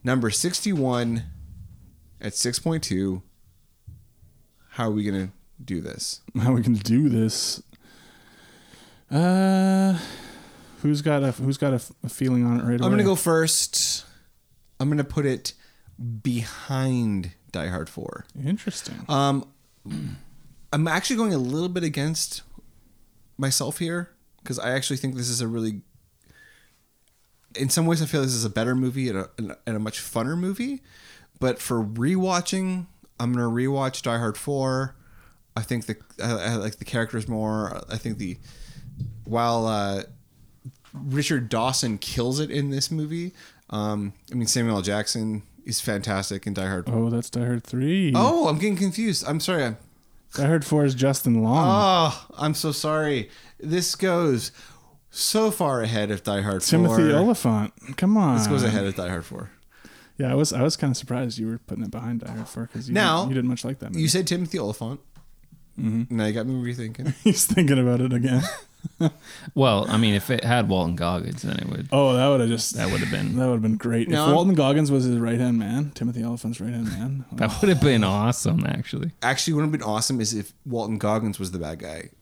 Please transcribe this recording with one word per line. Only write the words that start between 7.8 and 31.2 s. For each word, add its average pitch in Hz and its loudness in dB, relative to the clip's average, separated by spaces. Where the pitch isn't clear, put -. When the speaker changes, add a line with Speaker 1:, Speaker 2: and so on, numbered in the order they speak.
Speaker 2:
Uh, 190 4
who's 147 2
got 147 2
a, 131 2
who's 135 0
got 139 2
a 127 2
f-, - -6
a 123 -4
feeling 123 2
on 120 2
it 117 -4
right 120 2
Speaker 1:
I'm 123 0
Speaker 2:
away? 120 4
Speaker 1:
gonna 202 6
go 190 6
first. - 0
I'm 135 0
gonna 147 0
put 147 -2
it - -4
behind 120 -2
Die 82 -4
Hard 90 -6
Four. - -12
Speaker 2:
Interesting. - -6
Speaker 1:
Um, 139 2
I'm 151 2
actually 185 0
going 220 2
a 151 0
little 151 -2
bit 180 -4
against 156 -4
myself 135 -2
here, 175 -4
'cause 123 -6
I 117 -4
actually 131 -2
think 131 -4
this 123 -4
is 120 -2
a 117 -2
really, 113 -4
in 131 0
some 165 2
ways, 165 2
I 151 0
feel 143 0
this 131 0
is 117 -2
a 107 -2
better 113 0
movie 127 0
and 95 -2
a, 98 -6
and 110 -6
a, - -14
and 113 -4
a 104 -2
much 107 -6
funner 127 -4
movie. 233 -4